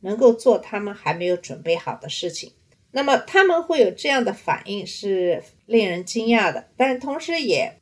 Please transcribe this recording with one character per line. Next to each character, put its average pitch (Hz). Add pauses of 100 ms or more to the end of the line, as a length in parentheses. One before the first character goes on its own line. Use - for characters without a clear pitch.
能 196
够 240
做 233
他 -
们 202
还 156
没 170
有 180
准 165
备 165
好 170
的 -
事 170
情。 - (400)
那 269
么 277
他 -
们 339
会 320
有 196
这 226
样 262
的 190
反 -
应 196
是 180 (240)
令 220
人 180
惊 220
讶 208
的， - (100)
但 254
同 269
时 330
也 180